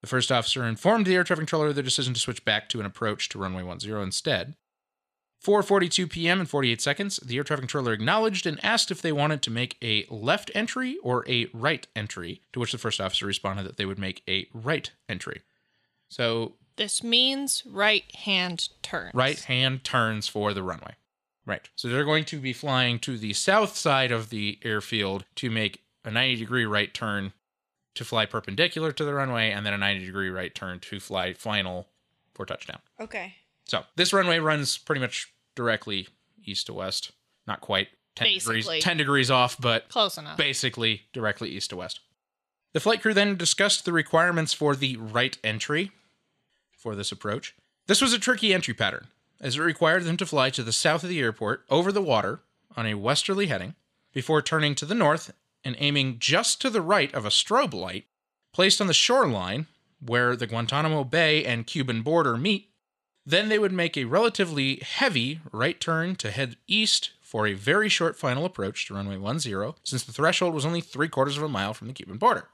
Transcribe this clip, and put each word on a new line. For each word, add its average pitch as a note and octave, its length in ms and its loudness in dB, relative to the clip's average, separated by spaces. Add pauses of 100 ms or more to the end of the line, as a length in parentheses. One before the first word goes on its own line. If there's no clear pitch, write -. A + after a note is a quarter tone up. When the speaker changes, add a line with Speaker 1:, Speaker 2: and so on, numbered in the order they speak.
Speaker 1:
The A#2+ 60 -14
first B2+ 240 0
officer A#2+ 340 2
informed G3 400 4
the F#3 100 4
air F3+ 80 6
traffic E3 180 2
controller D#3 260 2
of D3 80 0
their C#3 80 -2
decision B2+ 300 0
to A#2 60 -2
switch - 260 -4
back G#2+ 240 2
to A#2 100 -4
an G2+ 60 -4
approach G#2 440 -4
to G#2 100 -10
runway F#2 240 -4
one F2+ 160 -10
zero G#2 240 -6
instead. G2+ 520 -2 (840)
Four G3+ 240 4
forty-two F#3+ 440 2
P E3 200 -2
M F3+ 140 4
and E3+ 80 -4
forty-eight B2+ 320 2
seconds, F#3+ 440 -2
the B2 120 -4
air C#3+ 60 -2
traffic C#3+ 200 -2
controller B2 300 0
acknowledged F#3 520 2
and D#3 180 -4
asked A3 280 2
if F3+ 100 -6
they E3 120 0
wanted D3 300 2
to - 80 -4
make A#2+ 300 -4
a G#2+ 280 0
left B2+ 440 -2
entry B3+ 480 -4
or B2 280 0
a A#2+ 240 2
right B2+ 420 -2
entry, F#2+ 460 -8 (120)
to B2+ 60 -6
which A#2+ 140 -2
the B2 40 -6
first A2+ 240 -4
officer F#2+ 240 -2
responded G2 380 -4
that - 140 -10
they G#2 80 -2
would F#2+ 120 -4
make F#2+ 300 -6
a F#2+ 260 -2
right B2 380 -4 (160)
entry. - 340 -8 (680)
So A2+ 460 -2 (200)
Speaker 2:
This - 280 -4
means C4 640 0
right-hand G3 1040 -2 (120)
turns. F#2+ 320 -8
Speaker 1:
Right-hand C3 680 0
turns A2 440 0
for G#2 260 0
the F#2+ 100 -4
runway. F2+ 320 -8 (500)
Right. - 300 -6
So - 120 -8
they're B2+ 180 0
going D3+ 200 2
to D#3 140 -8
be C3 140 -4
flying B2+ 460 2
to B2+ 180 -4
the G#2+ 160 -4
south G3 440 2
side C3+ 340 4
of A2+ 180 -2
the G#2 340 -4
airfield G#2 600 -2 (100)
to B2+ 140 -4
make A2 320 -2 (240)
a A2 60 -8
ninety B2+ 240 2
degree A#2 300 0
right G#2 280 0
turn G2+ 380 -4 (640)
to - 100 -8
fly A2 200 2
perpendicular D#3 680 -2
to D3+ 140 -4
the D3 80 -2
runway, B2 380 0
and G2+ 140 -4
then G#2 80 -2
a G2+ 40 -2
ninety G2 280 0
degree F#2+ 240 -4
right F#2 240 -6
turn F2+ 280 -8
to - 180 -10
fly F#2 340 -4
final F#2 540 -4 (460)
for - 120 -10
touchdown. - 340 -12 (200)
Speaker 3:
Okay. G#3 360 -12 (300)
Speaker 1:
So - 180 -4 (120)
this F3+ 180 2
runway F3+ 260 4
runs D3+ 400 0
pretty C#3+ 220 -2
much - 300 -6 (240)
directly G#2+ 520 -2 (360)
east - 240 -6
to - 60 -12
west. F#2+ 380 -6 (340)
Not G#2 160 -6
quite G2 280 0 (260)
ten A#2 120 -2
degrees, F#2+ 200 0
Speaker 2:
Basically. A2+ 340 0
Speaker 1:
ten E3+ 160 2
degrees C#3 340 4
off, B2 280 4
but A#2 300 2
Speaker 2:
Close G#3 280 0
enough. D3+ 200 -12
Speaker 1:
basically B2 640 0 (100)
directly G#2+ 360 -2
east F2+ 220 -8
to G2 60 -10
west. F2 220 -10 (760)
The D#3 60 0
flight G#3+ 220 2
crew A3 120 2
then G3+ 220 4
discussed F#3 500 2
the F3 80 -2
requirements E3 600 2
for D3 220 2
the C3+ 220 -2
right A2+ 460 0
entry D3 480 -2 (800)
for A2 240 -10
this G2+ 160 -6
approach. G#2 440 -6 (320)
This G3+ 140 4
was B3+ 120 4
a A#3+ 60 2
tricky A3 340 2
entry E3+ 200 0
pattern, - 340 -2 (340)
as C3 160 -4
it D3+ 40 -2
required E3 440 2
them E3+ 120 0
to F#3+ 80 -2
fly C3+ 260 2
to C3 120 -4
the A2+ 80 -4
south D#3 320 2
of F3 60 -6
the F3 100 -2
airport A2+ 500 -2
over F3 220 4
the G3+ 100 0
water A#2 380 2 (380)
on A2+ 100 -2
a G#2+ 60 -2
westerly D3 540 0
heading G#2 280 -4 (380)
before D3+ 280 2
turning D3+ 340 2
to D3 100 -6
the F3+ 100 -2
north D#3+ 360 2 (340)
and B2+ 140 -4
aiming C#3 400 2
just F3 420 2
to C4+ 80 0
the G#3+ 120 0
right E3 320 2
of A2+ 120 -4
a G#2 40 -2
strobe G#3+ 440 2
light F#2 320 -6 (480)
placed F#3+ 260 4
on G3+ 80 2
the E3 60 2
shoreline C#3 720 2 (320)
where B2 360 2
the A#2+ 120 -4
Guantanamo C#3 560 0
Bay D#3 420 4
and A#2 220 -2
Cuban B2+ 340 -2
border C#3 360 2
meet. F#3+ 320 0 (560)
Then F#3 240 2
they G#3+ 100 4
would G3 140 2
make E3+ 240 0
a C3 80 0
relatively D#3 720 2
heavy D#3 640 0 (100)
right B2 280 -2
turn E3 360 0
to A2 160 -6
head A#2+ 240 -4 (100)
east - 460 2 (100)
for G#2+ 240 -2
a G#2 80 2
very D#3 360 2
short E3 260 2
final C3+ 300 -2
approach A2 420 -4
to - 60 -10
runway G2 240 -4
one G#2 200 -2
zero, G#2 460 -4
since B2+ 200 -4
the A#2+ 100 -14
threshold E3+ 400 2
was C#3+ 120 -2
only E3+ 160 0
three D#3+ 280 -2
quarters C#3 280 0
of D3 60 -2
a D#3 60 -2
mile G#2 260 -2
from G#2+ 120 -14
the B2+ 60 -10
Cuban F#2+ 240 -12
border. G3+ 360 2